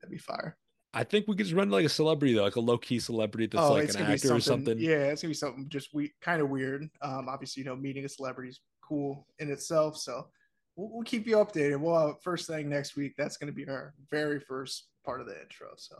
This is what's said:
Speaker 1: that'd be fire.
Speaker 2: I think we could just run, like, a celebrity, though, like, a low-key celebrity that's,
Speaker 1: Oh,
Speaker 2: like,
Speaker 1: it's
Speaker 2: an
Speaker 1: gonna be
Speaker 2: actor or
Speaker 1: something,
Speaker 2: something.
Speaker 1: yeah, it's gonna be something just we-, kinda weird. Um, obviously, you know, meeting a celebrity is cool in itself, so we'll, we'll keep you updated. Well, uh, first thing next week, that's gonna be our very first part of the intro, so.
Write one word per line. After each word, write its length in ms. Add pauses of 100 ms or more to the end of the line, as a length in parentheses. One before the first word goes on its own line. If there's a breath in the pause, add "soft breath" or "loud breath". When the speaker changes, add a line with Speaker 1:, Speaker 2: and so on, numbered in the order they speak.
Speaker 1:
that'd 100
be 60
fire. 400 (360)
Speaker 2:
I 120
think 240
we 80
could 80
just 100
run, 160
like, 140
a 40
celebrity, 440
though, 100
like, 140
a 20
low-key 400
celebrity 480
that's, 160
Speaker 1:
Oh, 80
Speaker 2:
like, 140
Speaker 1:
it's 100
Speaker 2:
an 60
Speaker 1:
gonna 80
be 60
Speaker 2:
actor 200
or 60
Speaker 1:
something, 320
Speaker 2:
something. 100
Speaker 1:
yeah, 220
it's 160
gonna 80
be 60
something 340
just 240
we-, 180 (100)
kinda 240
weird. 440 (120)
Um, 280
obviously, 340
you 60
know, 80
meeting 260
a 60
celebrity 400
is 100 (220)
cool 460 (120)
in 100
itself, 460
so 320 (480)
we'll, 160
we'll 120
keep 220
you 120
updated. 420
Well, 160 (140)
uh, 120
first 260
thing 200
next 300
week, 200
that's 200
gonna 160
be 160
our 240 (180)
very 300
first 480 (160)
part 160
of 60
the 140
intro, 260 (100)
so. 220